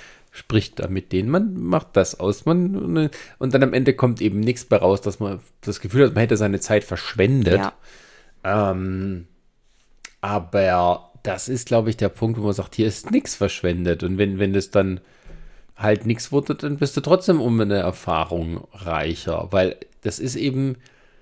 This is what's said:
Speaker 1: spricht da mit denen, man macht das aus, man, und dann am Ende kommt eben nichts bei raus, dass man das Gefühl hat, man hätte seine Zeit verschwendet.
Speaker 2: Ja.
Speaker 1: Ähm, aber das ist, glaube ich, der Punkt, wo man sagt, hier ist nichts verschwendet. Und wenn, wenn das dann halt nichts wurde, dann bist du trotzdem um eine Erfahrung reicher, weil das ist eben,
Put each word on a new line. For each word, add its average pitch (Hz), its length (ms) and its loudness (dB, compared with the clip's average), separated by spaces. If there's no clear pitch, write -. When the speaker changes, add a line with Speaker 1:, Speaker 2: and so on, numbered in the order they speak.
Speaker 1:
spricht - 480 -4
da - 80 -6
mit 95 240 -8
denen, 98 200 0
man 190 280 0
macht 175 340 -2
das - 260 2
aus, - 260 -2
man, 175 640 0
und 131 160 -2
dann 131 80 8
am 131 100 2
Ende 127 220 2
kommt 123 260 2
eben 101 180 2
nichts 117 260 -2
bei 107 120 4
raus, 98 240 4
dass - 180 -6
man 98 200 -4
das - 180 -6
Gefühl 120 260 4
hat, 113 80 2
man 101 80 2
hätte 113 160 2
seine 101 220 0
Zeit 107 240 2
verschwendet. 98 760 2
Speaker 2:
Ja. 101 280 2
Speaker 1:
Ähm, 95 540 -4
aber 90 880 2
das 92 260 -6
ist, 120 180 -4
glaube 113 220 2
ich, 110 80 -2
der 101 120 0
Punkt, 113 300 -2
wo 104 40 -4
man 101 100 0
sagt, - 220 -6
hier 110 120 2
ist - 220 -6
nichts - 260 0
verschwendet. 87 680 -2
Und 92 160 -2
wenn, 101 180 0
wenn 98 160 0
das 98 160 0
dann 95 320 0
halt 107 300 0
nichts 113 260 -2
wurde, 143 240 0
dann 143 220 -6
bist 147 200 -2
du 143 40 -2
trotzdem 170 400 2
um 117 180 2
eine 101 180 2
Erfahrung 85 960 -2
reicher, 82 760 -4
weil 95 260 2
das - 180 -6
ist 127 160 -6
eben, 135 400 -2